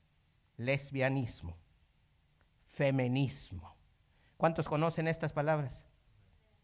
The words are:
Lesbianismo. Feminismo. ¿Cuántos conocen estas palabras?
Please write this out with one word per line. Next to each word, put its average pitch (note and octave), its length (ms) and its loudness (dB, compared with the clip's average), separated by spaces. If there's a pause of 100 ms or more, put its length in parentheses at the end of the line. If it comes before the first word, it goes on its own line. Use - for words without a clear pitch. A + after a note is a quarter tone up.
(580)
Lesbianismo. C3 1000 -2 (1080)
Feminismo. C3 1080 0 (600)
¿Cuántos E3 320 0
conocen D#3+ 380 2
estas D#3+ 260 -2
palabras? D3 500 0 (800)